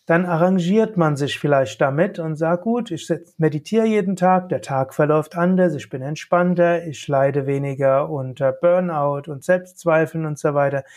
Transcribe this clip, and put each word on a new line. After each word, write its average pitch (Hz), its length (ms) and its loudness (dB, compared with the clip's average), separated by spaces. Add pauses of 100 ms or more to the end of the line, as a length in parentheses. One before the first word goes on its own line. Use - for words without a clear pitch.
dann 170 180 2
arrangiert 185 720 2
man 156 200 2
sich 135 220 -4
vielleicht 139 400 0
damit 156 400 0
und 160 180 -6
sagt, 165 260 0
„Gut, 233 280 -4
ich 156 160 -8
setz-, - 300 -6
meditiere 156 480 0
jeden 202 320 0
Tag, 180 320 2
der 151 140 -4
Tag 135 320 -4
verläuft 151 420 0
anders, 180 380 2
ich 127 160 -10
bin 131 100 -8
entspannter, 170 840 0
ich 147 220 -12
leide 139 380 2
weniger 139 640 0
unter 131 440 -2
Burnout 156 800 0
und 135 140 -12
Selbstzweifeln“ 160 800 0
und 151 140 -6
so 147 160 -2
weiter. 139 280 0 (140)